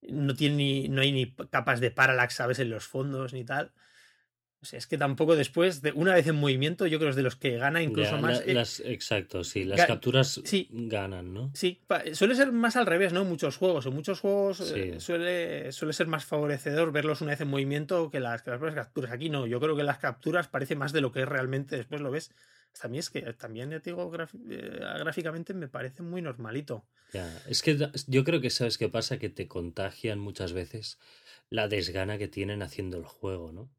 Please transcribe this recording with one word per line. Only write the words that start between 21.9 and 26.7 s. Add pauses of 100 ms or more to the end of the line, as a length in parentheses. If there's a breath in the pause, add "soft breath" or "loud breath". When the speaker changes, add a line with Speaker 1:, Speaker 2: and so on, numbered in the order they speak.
Speaker 1:
lo
ves. (440 soft breath)
Hasta
a
mí
es
que (100)
también,
ya
te
digo,
graf-, (160)
eh, (200)
gráficamente
me
parece
muy
normalito. (300 soft breath)